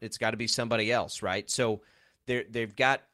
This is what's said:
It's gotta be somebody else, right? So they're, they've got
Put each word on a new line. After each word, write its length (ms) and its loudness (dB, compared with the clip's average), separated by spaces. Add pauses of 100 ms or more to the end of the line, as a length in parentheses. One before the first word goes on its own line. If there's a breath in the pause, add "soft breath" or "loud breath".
It's 160 -10
gotta 180 0
be 120 -4
somebody 440 0
else, 300 0
right? 280 -2
So 340 0 (420 soft breath)
they're, 240 0
they've 260 -4
got 280 2 (100)